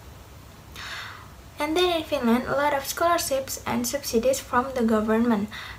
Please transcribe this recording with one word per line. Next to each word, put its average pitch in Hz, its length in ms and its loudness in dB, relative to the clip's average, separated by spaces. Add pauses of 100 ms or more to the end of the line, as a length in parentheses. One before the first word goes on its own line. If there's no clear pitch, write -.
(1600)
And 302 160 -2
then 359 160 4
in 330 160 0
Finland, 247 480 2
a 262 40 0
lot 285 200 2
of 277 80 -2
scholarships 339 800 0
and 233 240 -2
subsidies 262 560 0
from 262 320 0
the 247 80 2
government. 220 640 2 (320)